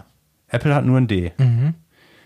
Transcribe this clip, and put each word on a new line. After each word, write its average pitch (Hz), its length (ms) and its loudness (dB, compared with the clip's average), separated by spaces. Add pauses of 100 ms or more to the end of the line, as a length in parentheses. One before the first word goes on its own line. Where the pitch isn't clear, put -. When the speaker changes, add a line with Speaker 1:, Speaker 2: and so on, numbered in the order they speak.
(500)
Speaker 1:
Apple 143 260 -2
hat 139 100 0
nur 127 120 2
ein 127 100 0
D. 90 300 -2
Speaker 2:
Mhm. 131 380 0 (500)